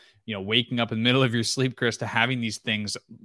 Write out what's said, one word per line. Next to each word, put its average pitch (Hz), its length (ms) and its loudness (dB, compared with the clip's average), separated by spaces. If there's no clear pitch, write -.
you 110 80 -6
know, 98 80 -6
waking 120 380 0
up 117 100 0
in 113 80 -2
the 113 60 0
middle 127 180 4
of 123 100 4
your 113 120 0
sleep, 127 320 -2
Chris, 120 220 0
to 113 80 -6
having 120 340 2
these 110 180 -4
things 104 380 -4